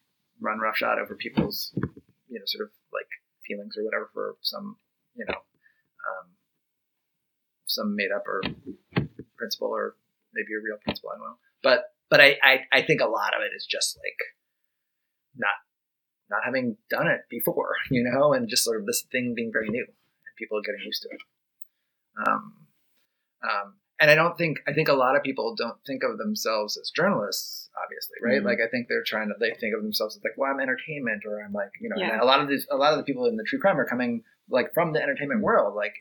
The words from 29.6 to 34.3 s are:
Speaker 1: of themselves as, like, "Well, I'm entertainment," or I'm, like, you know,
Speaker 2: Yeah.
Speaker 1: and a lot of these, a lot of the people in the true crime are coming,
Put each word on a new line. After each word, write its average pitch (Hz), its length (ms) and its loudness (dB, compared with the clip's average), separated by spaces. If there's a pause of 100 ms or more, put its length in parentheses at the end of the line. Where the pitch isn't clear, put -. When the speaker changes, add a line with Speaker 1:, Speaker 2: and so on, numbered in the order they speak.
Speaker 1:
of 107 60 -4
themselves 107 340 -4
as, - 80 -20
like, - 140 -4
"Well, 135 140 0
I'm 139 100 -2
entertainment," 127 640 -4
or 104 180 -8
I'm, 202 100 -12
like, - 180 -4 (100)
you 226 80 -8
know, 202 80 -4
Speaker 2:
Yeah. 180 160 -2
Speaker 1:
and 113 80 0
a 120 40 4
lot 135 140 8
of 143 80 2
these, 139 240 0
a 139 60 0
lot 147 160 4
of 147 40 2
the 135 60 -4
people 123 220 -4
in 113 100 2
the 110 80 -4
true 135 160 -2
crime 185 200 4
are 113 60 2
coming, 120 380 -2 (260)